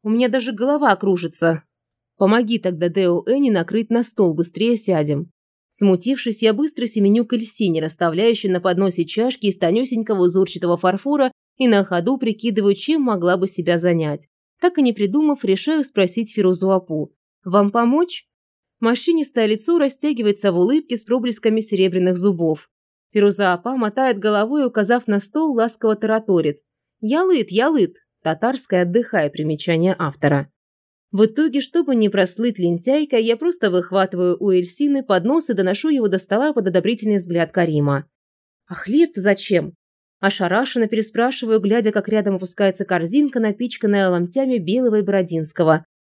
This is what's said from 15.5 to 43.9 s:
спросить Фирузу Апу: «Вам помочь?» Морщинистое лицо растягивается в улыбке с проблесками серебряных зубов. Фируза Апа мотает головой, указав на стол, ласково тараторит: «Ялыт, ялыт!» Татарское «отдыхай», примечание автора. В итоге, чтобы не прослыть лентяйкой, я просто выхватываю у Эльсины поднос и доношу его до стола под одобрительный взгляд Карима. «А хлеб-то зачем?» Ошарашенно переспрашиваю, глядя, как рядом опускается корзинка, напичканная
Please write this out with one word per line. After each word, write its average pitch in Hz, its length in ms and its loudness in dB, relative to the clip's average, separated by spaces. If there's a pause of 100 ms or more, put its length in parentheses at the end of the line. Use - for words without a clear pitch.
спросить 214 500 -2
Фирузу 185 380 0
Апу: 165 420 -4 (300)
«Вам 202 260 2
помочь?» 240 560 0 (540)
Морщинистое 247 640 0
лицо 220 320 0
растягивается 240 760 0
в 170 60 0
улыбке 240 400 0
с - 60 -8
проблесками 226 560 -2
серебряных 185 580 0
зубов. 170 520 0 (440)
Фируза 202 400 2
Апа 214 220 -4
мотает 233 440 0
головой, 214 460 0
указав 240 420 0
на 202 120 2
стол, 302 340 -2
ласково 226 420 0
тараторит: 214 640 0 (400)
«Ялыт, 294 500 0
ялыт!» 247 440 2 (280)
Татарское 180 600 -2
«отдыхай», 175 460 0
примечание 160 680 -2
автора. 143 540 -2 (600)
В 208 140 2
итоге, 269 360 0
чтобы 277 340 -2
не 220 120 2
прослыть 196 520 -2
лентяйкой, 226 640 0
я 226 120 0
просто 311 360 -2
выхватываю 180 680 0
у 202 120 0
Эльсины 262 520 0
поднос 240 460 0
и 247 40 0
доношу 196 360 -2
его 262 180 0
до 190 120 0
стола 262 340 -2
под 196 140 -2
одобрительный 202 500 0
взгляд 170 340 -2
Карима. 147 540 0 (640)
«А 180 80 -14
хлеб-то 277 440 0
зачем?» 190 540 0 (460)
Ошарашенно 202 680 0
переспрашиваю, 226 760 -2
глядя, 208 300 0
как 208 180 -2
рядом 202 260 0
опускается 190 480 -2
корзинка, 196 560 0
напичканная 208 680 0